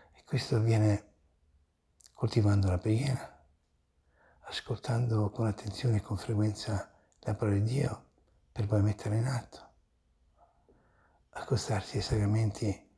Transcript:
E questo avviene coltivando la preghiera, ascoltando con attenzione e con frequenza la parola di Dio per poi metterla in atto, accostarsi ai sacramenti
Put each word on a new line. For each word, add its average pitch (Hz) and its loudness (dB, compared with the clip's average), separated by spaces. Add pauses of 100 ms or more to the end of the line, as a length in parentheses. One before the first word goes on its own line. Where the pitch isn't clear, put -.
(120)
E - -20
questo - -2
avviene 110 2 (1000)
coltivando 101 2
la 92 2
preghiera, 120 -2 (1000)
ascoltando 113 -2
con 113 -2
attenzione 107 -2
e 101 2
con 98 -6
frequenza 104 -2 (280)
la 110 -2
parola 104 2
di 107 2
Dio - -2 (420)
per 104 -2
poi 104 2
metterla 107 0
in 113 0
atto, - -8 (1600)
accostarsi - -4
ai 104 0
sacramenti 104 0